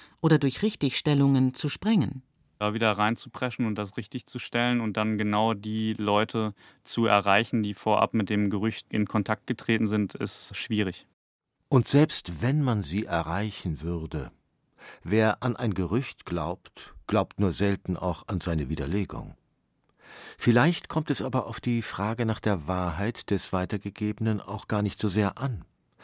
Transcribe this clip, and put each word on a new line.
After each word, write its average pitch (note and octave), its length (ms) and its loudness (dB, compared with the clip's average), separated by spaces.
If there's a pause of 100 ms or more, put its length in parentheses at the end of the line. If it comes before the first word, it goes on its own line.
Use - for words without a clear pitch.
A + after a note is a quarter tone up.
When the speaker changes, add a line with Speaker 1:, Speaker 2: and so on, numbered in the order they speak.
(200)
Speaker 1:
oder D#3 200 6
durch C#3 240 0
Richtigstellungen C#3 880 2
zu - 160 -4
sprengen. E3+ 540 0 (340)
Speaker 2:
Da G#2 160 0
wieder A2 180 2
reinzupreschen A2+ 760 -2
und G#2+ 80 -2
das G2+ 220 -6
richtig - 280 -10
zu - 140 -12
stellen A#2+ 420 0
und G#2+ 160 -4
dann G#2+ 220 0
genau G#2+ 340 2
die G#2+ 400 -2
Leute G#2+ 600 0 (280)
zu - 220 0
erreichen, G#2 560 4
die G#2 140 -2
vorab - 400 2
mit G#2 160 0
dem G#2 180 2
Gerücht G#2+ 400 -2
in G#2+ 160 0
Kontakt G#2+ 400 -2
getreten A2+ 400 0
sind, G#2 300 -2
ist - 420 -8
schwierig. G#2 480 -2 (640)
Speaker 3:
Und B2+ 180 4
selbst C3+ 540 2
wenn C#3+ 220 2
man A2+ 180 2
sie F2+ 240 -2
erreichen E2+ 760 -4
würde, D#2 500 -6 (720)
wer A2 400 2
an B2 120 0
ein A2+ 200 -2
Gerücht F#2+ 500 -2
glaubt, - 680 -6 (100)
glaubt G2+ 340 0
nur F#2+ 140 2
selten G2 420 0
auch F2 320 -4
an F#2 140 -2
seine D#2 280 -2
Widerlegung. D2 680 -4 (1000)
Vielleicht B2+ 520 4
kommt D#3 220 -2
es - 100 0
aber C3 240 -2
auf - 140 -10
die A#2 240 -2
Frage A2+ 420 -4
nach A2 140 -2
der F2 280 0
Wahrheit F#2 600 -2
des F#2+ 240 -2
Weitergegebenen G#2 880 -2
auch - 260 -10
gar G#2 140 0
nicht G2+ 180 -2
so G#2+ 80 0
sehr G2 300 2
an. B2 260 -4 (400)